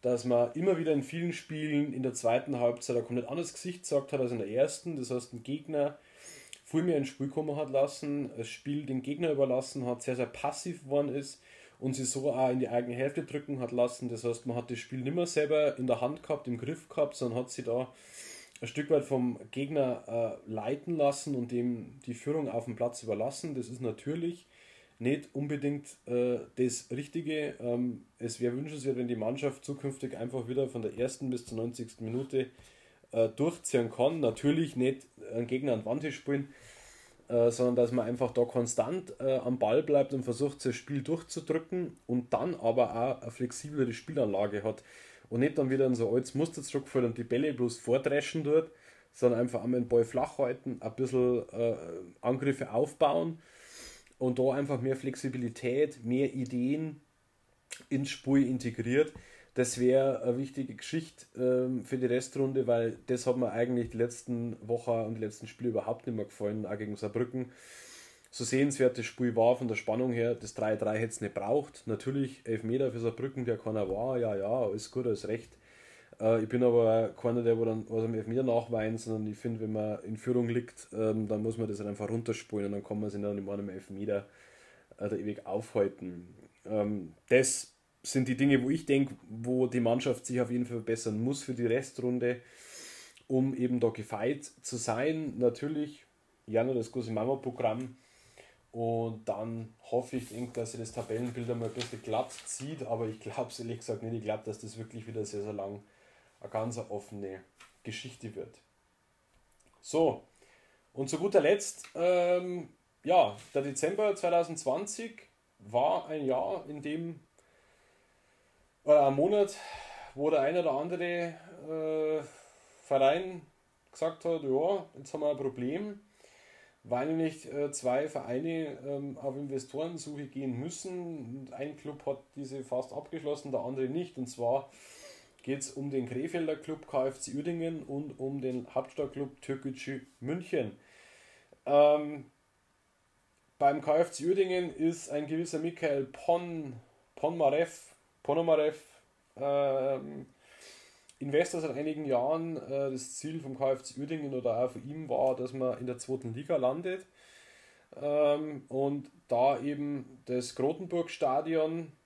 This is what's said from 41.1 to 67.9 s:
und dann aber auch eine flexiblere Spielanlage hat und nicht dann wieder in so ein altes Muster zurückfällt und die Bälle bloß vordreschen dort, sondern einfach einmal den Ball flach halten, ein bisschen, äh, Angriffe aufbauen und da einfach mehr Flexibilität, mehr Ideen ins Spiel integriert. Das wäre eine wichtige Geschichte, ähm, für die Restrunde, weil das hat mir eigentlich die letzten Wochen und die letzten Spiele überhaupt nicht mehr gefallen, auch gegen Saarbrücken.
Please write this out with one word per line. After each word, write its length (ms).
und 280
dann 200
aber 360
auch 320
eine 80
flexiblere 640
Spielanlage 680
hat 200
und 100
nicht 160
dann 140
wieder 160
in 80
so 140
ein 60
altes 200
Muster 260
zurückfällt 440
und 120
die 80
Bälle 300
bloß 240
vordreschen 640
dort, 280
sondern 280
einfach 220
einmal 180
den 80
Ball 160
flach 340
halten, 420
ein 160
bisschen, 560
äh, 240
Angriffe 520
aufbauen 680
und 220
da 100
einfach 300
mehr 160
Flexibilität, 1080
mehr 300
Ideen 640
ins 220
Spiel 340
integriert. 680
Das 240
wäre 460
eine 120
wichtige 380
Geschichte, 520
ähm, 480
für 120
die 100
Restrunde, 600
weil 400
das 220
hat 80
mir 160
eigentlich 380
die 80
letzten 580
Wochen 240
und 240
die 60
letzten 260
Spiele 240
überhaupt 380
nicht 80
mehr 80
gefallen, 420
auch 100
gegen 200
Saarbrücken. 560